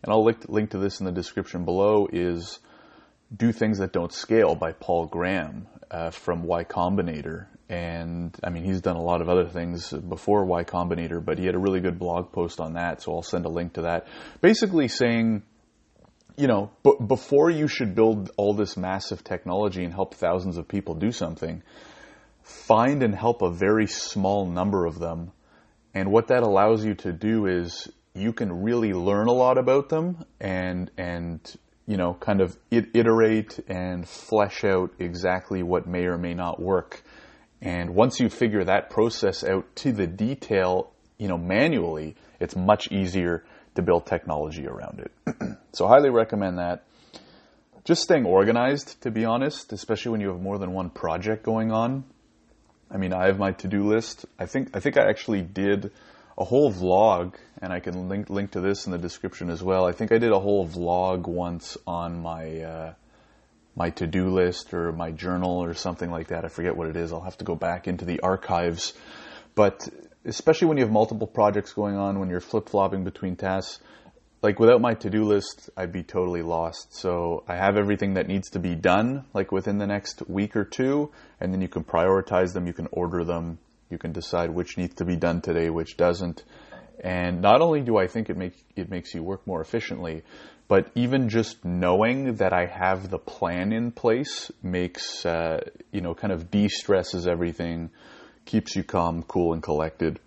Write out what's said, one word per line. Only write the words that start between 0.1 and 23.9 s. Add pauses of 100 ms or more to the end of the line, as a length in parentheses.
I'll
link, (100)
link
to
this
in
the
description
below,
is (720)
Do
Things
That
Don't
Scale
by
Paul
Graham, (240)
uh,
from
Y
Combinator. (240)
And,
I
mean,
he's
done
a
lot
of
other
things
before
Y
Combinator,
but
he
had
a
really
good
blog
post
on
that,
so
I'll
send
a
link
to
that. (360)
Basically
saying, (960)
you
know, (140)
b-, (100)
before
you
should
build
all
this
massive
technology
and
help
thousands
of
people
do
something, (800)
find
and
help
a
very
small